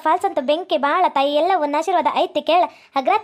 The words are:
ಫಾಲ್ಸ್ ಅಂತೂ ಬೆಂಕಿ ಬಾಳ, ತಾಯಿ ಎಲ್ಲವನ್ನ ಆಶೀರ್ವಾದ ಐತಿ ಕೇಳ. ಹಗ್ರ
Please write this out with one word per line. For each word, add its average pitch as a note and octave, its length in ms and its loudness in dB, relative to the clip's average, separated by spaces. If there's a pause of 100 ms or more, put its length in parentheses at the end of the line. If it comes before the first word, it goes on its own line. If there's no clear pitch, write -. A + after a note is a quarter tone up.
ಫಾಲ್ಸ್ F4 240 0
ಅಂತೂ D#4 200 -2
ಬೆಂಕಿ E4+ 360 -2
ಬಾಳ, E4+ 200 2 (100)
ತಾಯಿ C#4 160 2 (100)
ಎಲ್ಲವನ್ನ D#4 400 0
ಆಶೀರ್ವಾದ D#4+ 300 0 (120)
ಐತಿ D#4+ 260 -2
ಕೇಳ. E4+ 140 4 (340)
ಹಗ್ರ C#4 160 0 (100)